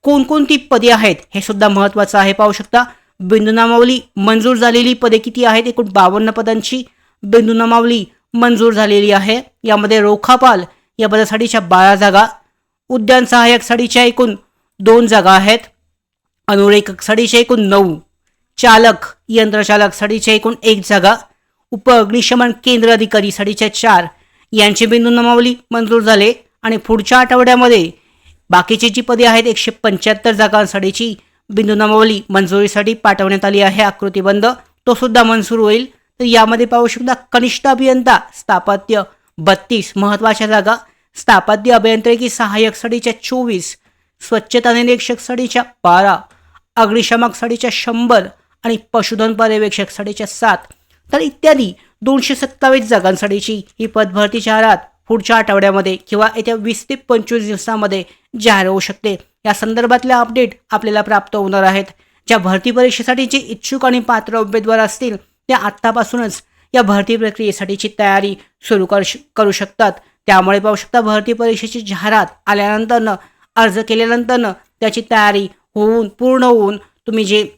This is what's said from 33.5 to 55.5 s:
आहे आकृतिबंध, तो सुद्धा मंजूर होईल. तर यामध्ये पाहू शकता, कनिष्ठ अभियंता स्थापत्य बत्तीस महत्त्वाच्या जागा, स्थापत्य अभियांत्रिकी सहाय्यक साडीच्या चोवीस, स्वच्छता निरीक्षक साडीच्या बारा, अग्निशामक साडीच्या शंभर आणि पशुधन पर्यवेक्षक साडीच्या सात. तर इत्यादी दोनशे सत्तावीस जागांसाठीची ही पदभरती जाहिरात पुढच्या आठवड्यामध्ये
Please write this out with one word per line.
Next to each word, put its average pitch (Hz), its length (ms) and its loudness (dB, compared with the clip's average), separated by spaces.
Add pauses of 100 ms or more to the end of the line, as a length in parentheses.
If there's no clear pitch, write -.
आहे 196 220 2
आकृतिबंध, 196 640 -2 (400)
तो 247 80 2
सुद्धा 240 280 2
मंजूर 226 360 0
होईल. 220 280 0 (340)
तर 247 40 -2
यामध्ये 226 420 2
पाहू 240 200 0
शकता, 247 280 -4
कनिष्ठ 247 520 -4
अभियंता 254 540 2 (140)
स्थापत्य 202 680 -2 (360)
बत्तीस 196 580 -2
महत्त्वाच्या 208 500 0
जागा, 214 280 2 (420)
स्थापत्य 214 560 2
अभियांत्रिकी 226 560 0
सहाय्यक 220 460 -2
साडीच्या 233 380 -6 (100)
चोवीस, 233 540 -6 (440)
स्वच्छता 233 520 -2
निरीक्षक 240 480 -2
साडीच्या 247 420 -6 (220)
बारा, 185 340 2 (580)
अग्निशामक 233 580 0
साडीच्या 233 380 -6
शंभर 233 500 0 (420)
आणि 226 120 -2 (160)
पशुधन 220 420 -2
पर्यवेक्षक 214 560 -2
साडीच्या 208 360 -10
सात. 202 320 -2 (540)
तर 285 80 0
इत्यादी 285 520 0 (300)
दोनशे 269 320 -2
सत्तावीस 262 500 0
जागांसाठीची 202 760 -2 (180)
ही 226 60 -4
पदभरती 208 540 -2
जाहिरात 220 360 2 (320)
पुढच्या 226 280 0
आठवड्यामध्ये 196 600 0